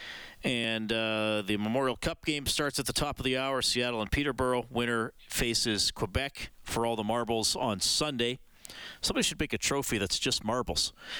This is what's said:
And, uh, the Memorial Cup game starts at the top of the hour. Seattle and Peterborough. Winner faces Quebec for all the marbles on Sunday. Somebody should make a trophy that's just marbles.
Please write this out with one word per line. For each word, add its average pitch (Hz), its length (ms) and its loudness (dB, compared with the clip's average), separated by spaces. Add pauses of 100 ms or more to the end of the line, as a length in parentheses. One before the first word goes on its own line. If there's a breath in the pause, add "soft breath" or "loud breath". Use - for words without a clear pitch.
(420 loud breath)
And, 113 500 0
uh, 110 540 2
the 104 100 2
Memorial 117 380 2
Cup - 300 -4
game 147 220 0
starts 143 340 0
at 131 60 -2
the - 60 -2
top - 280 -2
of 127 40 -4
the 131 120 2
hour. 131 260 0
Seattle 120 400 2
and 104 80 -4
Peterborough. 127 600 2
Winner 120 420 0 (160)
faces 113 640 2
Quebec 123 580 -4 (140)
for 117 200 0
all 117 120 2
the 107 80 0
marbles 113 500 2
on 110 240 0
Sunday. 127 640 0 (600 loud breath)
Somebody - 200 0
should - 160 0
make - 140 -2
a 110 60 0
trophy 139 400 0
that's 95 200 0
just - 240 0
marbles. 107 500 0 (280 loud breath)